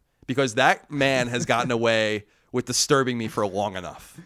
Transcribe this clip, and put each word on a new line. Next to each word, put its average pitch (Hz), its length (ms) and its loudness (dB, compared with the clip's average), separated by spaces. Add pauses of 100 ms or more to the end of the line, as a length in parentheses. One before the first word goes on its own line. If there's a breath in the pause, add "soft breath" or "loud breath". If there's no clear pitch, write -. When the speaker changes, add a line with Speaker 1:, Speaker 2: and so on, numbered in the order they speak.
(260)
Speaker 1:
Because 131 300 -2
that 139 340 2
man 135 380 0
has 120 180 -4
gotten 123 260 0
Speaker 2:
<laughs> 117 80 0
Speaker 1:
away 110 460 2 (260)
with 123 140 -2
disturbing 127 500 2
me 113 120 -4
for 110 180 -2
long 98 300 -2
enough. - 500 -12